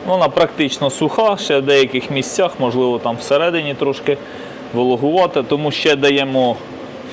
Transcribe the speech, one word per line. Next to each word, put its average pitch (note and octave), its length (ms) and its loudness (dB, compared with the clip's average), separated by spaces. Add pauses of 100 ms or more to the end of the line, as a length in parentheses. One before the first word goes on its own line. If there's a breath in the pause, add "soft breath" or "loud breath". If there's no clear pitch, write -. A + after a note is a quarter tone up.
Вона F3+ 220 2
практично D3+ 600 0
суха, G3 480 0
ще C#3+ 220 0
в C3+ 60 0
деяких C3 460 2
місцях, D3 480 0
можливо, B2 400 0
там A#2 180 -2
всередині D#3 560 0
трошки C#3 440 -2 (560 loud breath)
вологувата, C3+ 720 2
тому D3 280 -2
ще D3+ 240 2
даємо, C3+ 600 2 (580 loud breath)